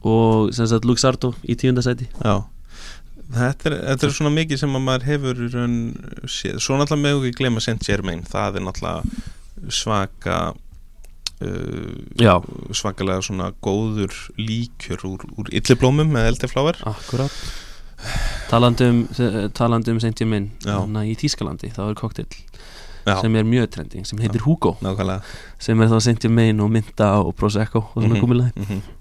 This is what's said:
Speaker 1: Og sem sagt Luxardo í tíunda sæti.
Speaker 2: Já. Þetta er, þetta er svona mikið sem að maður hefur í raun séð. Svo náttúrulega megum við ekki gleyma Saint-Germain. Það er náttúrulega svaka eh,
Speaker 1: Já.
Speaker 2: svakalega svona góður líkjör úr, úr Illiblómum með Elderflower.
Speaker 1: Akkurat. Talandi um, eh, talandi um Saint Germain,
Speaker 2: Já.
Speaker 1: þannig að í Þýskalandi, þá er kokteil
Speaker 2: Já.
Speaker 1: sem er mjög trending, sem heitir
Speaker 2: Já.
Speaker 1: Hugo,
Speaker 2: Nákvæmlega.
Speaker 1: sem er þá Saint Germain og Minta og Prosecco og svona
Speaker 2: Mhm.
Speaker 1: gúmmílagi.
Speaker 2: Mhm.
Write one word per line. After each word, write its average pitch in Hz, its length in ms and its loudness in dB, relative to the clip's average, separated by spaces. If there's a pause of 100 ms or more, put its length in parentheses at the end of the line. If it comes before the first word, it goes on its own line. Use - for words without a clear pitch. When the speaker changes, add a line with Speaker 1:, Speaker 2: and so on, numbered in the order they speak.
Speaker 1:
Og 110 500 6
sem 117 140 0
sagt 113 180 2
Luxardo 123 500 2 (120)
í 117 80 0
tíunda 123 300 2
sæti. 123 240 -2 (160)
Speaker 2:
Já. 104 180 2 (880)
Þetta 123 380 0
er, 143 60 -2 (100)
þetta 135 220 0
er 143 40 0
svona 147 220 2
mikið 156 260 0
sem 139 160 0
að 131 80 0
maður 127 220 0
hefur 139 340 0
í 120 140 -2
raun 120 220 0 (500)
séð. - 340 -6
Svo 135 160 0
náttúrulega 143 300 2
megum 143 160 2
við 123 80 0
ekki 120 100 -8
gleyma 120 240 2
Saint-Germain. 95 640 -2
Það 101 300 -2
er 95 80 -4
náttúrulega - 1040 -6
svaka 95 680 -2 (1000)
eh, 85 840 -4
Speaker 1:
Já. 98 100 10 (360)
Speaker 2:
svakalega 95 520 -2
svona 95 300 -4 (100)
góður 107 520 0 (240)
líkjör 110 680 -4
úr, 95 220 -8 (100)
úr 104 140 -8
Illiblómum 131 600 4
með 113 220 4
Elderflower. 139 540 0
Speaker 1:
Akkurat. 120 440 -4 (1160)
Talandi 120 360 4
um, 120 180 6 (160)
eh, 107 360 0
talandi 117 380 2
um 113 80 0
Saint 113 180 0
Germain, 107 320 0 (140)
Speaker 2:
Já. 104 160 0
Speaker 1:
þannig 107 220 -2
að 107 100 -2
í 110 80 -4
Þýskalandi, - 520 -4
þá 110 180 -6
er 107 40 -2
kokteil - 320 -6 (800)
Speaker 2:
Já. 98 140 4
Speaker 1:
sem 110 160 4
er 110 80 4
mjög 113 260 4
trending, - 360 -10
sem 104 120 -6
heitir 110 220 0
Speaker 2:
Já. 104 60 -4
Speaker 1:
Hugo, 156 360 4
Speaker 2:
Nákvæmlega. 95 400 -2 (360)
Speaker 1:
sem 113 220 2
er 110 80 8
þá 113 140 6
Saint 117 180 4
Germain 113 400 4
og 104 100 4
Minta 107 420 2 (100)
og 87 140 0
Prosecco 104 420 0 (160)
og 113 80 0
svona 113 120 4
Speaker 2:
Mhm. 101 60 4
Speaker 1:
gúmmílagi. 120 360 4
Speaker 2:
Mhm. 98 260 -4 (180)